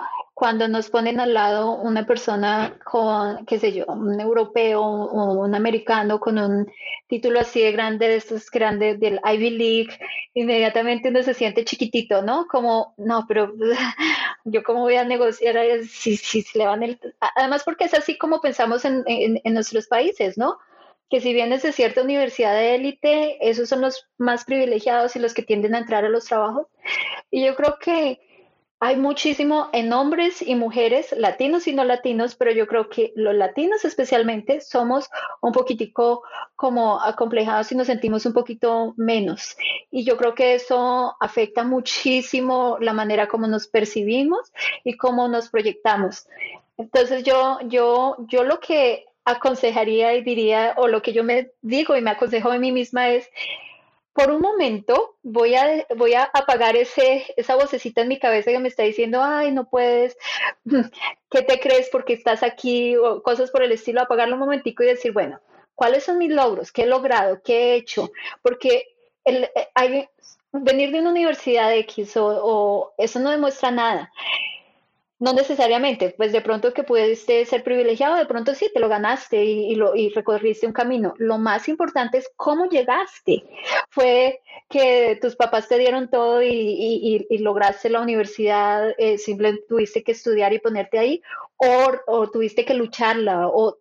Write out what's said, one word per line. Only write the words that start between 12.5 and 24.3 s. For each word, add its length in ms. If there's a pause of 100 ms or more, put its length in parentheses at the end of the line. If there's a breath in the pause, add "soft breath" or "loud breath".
"No, 300
pero 320
<laughs> 840
yo 180
cómo 180
voy 140
a 80
negociar, 540
eh, 260
si, 320
si 260
se 160
le 80
van 180
el", 160 (200)
a-, 160
además 300
porque 180
es 100
así 240
como 220
pensamos 460
en, 220
en, 360
en 100
nuestros 340
países, 500
¿no? 200 (520 soft breath)
Que 120
si 120
vienes 300
de 80
cierta 320
universidad 500
de 220
élite, 760
esos 180
son 140
los 260 (120)
más 260